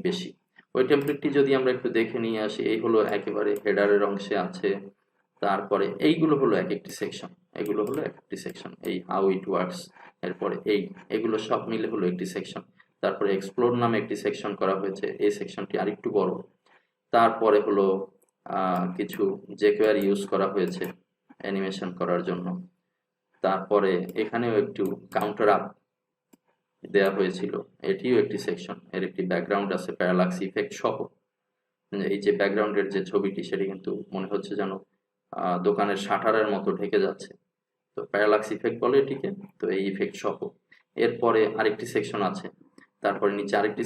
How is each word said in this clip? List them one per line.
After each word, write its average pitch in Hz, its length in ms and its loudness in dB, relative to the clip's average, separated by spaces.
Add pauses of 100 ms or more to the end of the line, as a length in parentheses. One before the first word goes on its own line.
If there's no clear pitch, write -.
বেশি। - 240 -2 (440)
ওই 131 160 4
টেমপ্লেটটি 143 380 2 (100)
যদি 139 200 6
আমরা 127 180 4
একটু 123 120 -4 (100)
দেখে 113 260 0
নিয়ে 110 220 -2
আসি, - 160 -4 (100)
এই 110 120 0
হলো 113 140 4 (180)
একেবারে 104 340 0 (140)
হেডারের 101 460 4
অংশে 101 240 -4 (120)
আছে, 98 240 -2 (760)
তারপরে 101 420 0 (200)
এইগুলো 156 360 4
হলো 113 200 4
এক 90 140 -4
একটি - 140 -12 (100)
সেকশন, - 300 -8 (300)
এগুলো 104 280 -2
হলো - 200 -4
এক - 140 -10
একটি - 220 -12
সেকশন, - 260 -12 (180)
এই 92 80 -2 (140)
how 98 140 2 (120)
it - 80 -6 (100)
works, 90 260 -2 (460)
এরপরে 92 300 -4 (160)
এই, 98 80 2 (340)
এগুলো 110 220 0 (120)
সব 117 120 2 (100)
মিলে 110 220 -2
হলো 101 200 -2
একটি 90 220 -4
সেকশন। - 280 -8 (400)
তারপরে 98 340 0
এক্সপ্লোর 120 360 2 (100)
নামে 113 200 2
একটি 104 220 -6
সেকশন 104 260 -2 (100)
করা 95 200 2
হয়েছে, 95 260 -4 (180)
এই 104 140 6
সেকশনটি - 440 -8
আরেকটু 101 260 -4 (100)
বড়। 92 140 2 (840)
তারপরে 110 520 6
হলো, 98 180 4 (720)
আহ, 90 260 0 (140)
কিছু 104 240 -4 (380)
jQuery 104 460 4
ইউজ 98 160 2 (100)
করা 95 220 2
হয়েছে 90 300 0 (580)
অ্যানিমেশন 95 460 -4 (100)
করার 90 300 0
জন্য। 90 180 -4 (1000)
তারপরে 95 480 2 (300)
এখানেও 117 400 -2
একটু - 220 -4 (300)
কাউন্টার 104 420 2
আপ 80 80 -2 (1300)
দেয়া 98 220 6
হয়েছিল, 90 360 0 (380)
এটিও 123 320 2
একটি 98 240 -2
সেকশন, 90 300 -6 (180)
এর 92 140 -2
একটি 95 220 -6
ব্যাকগ্রাউন্ড 98 460 0
আছে - 220 -6
প্যারালাক্স 90 380 2 (100)
ইফেক্ট - 340 -4
সহ। 110 160 -2 (1160)
এই 101 120 -2
যে 101 60 4 (100)
ব্যাকগ্রাউন্ডের 101 540 2
যে 95 60 2 (100)
ছবিটি, 98 380 -4
সেটি 98 240 -2
কিন্তু - 180 -8 (240)
মনে 95 180 -4
হচ্ছে 101 280 -6
যেন, 95 120 -2 (680)
আহ, 90 160 0 (120)
দোকানের 101 360 2
শাটারের 107 500 2
মতো 98 140 -2 (100)
ঢেকে 101 260 0
যাচ্ছে, - 260 -4 (640)
তো - 60 -8 (120)
প্যারালাক্স 107 440 4
ইফেক্ট - 280 -4
বলে 127 180 2
এটিকে, 139 260 -4 (300)
তো - 60 -6 (120)
এই 98 60 -2 (100)
ইফেক্ট 98 300 -4
সহ। 98 140 -4 (680)
এরপরে 117 360 4 (180)
আরেকটি 110 360 0
সেকশন 107 260 -2 (100)
আছে, - 160 -10 (560)
তারপরে 101 360 2
নিচে 101 220 -2
আরেকটি 107 260 0